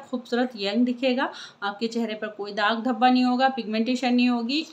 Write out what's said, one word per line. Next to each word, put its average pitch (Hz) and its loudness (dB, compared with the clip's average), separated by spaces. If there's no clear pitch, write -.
खूबसूरत 247 -2
यंग 208 0
दिखेगा, 247 0
आपके 202 -4
चेहरे 226 -4
पर 214 -8
कोई 208 -8
दाग 214 0
धब्बा 247 4
नहीं 254 6
होगा, 247 2
pigmentation 240 0
नहीं 247 4
होगी। 247 0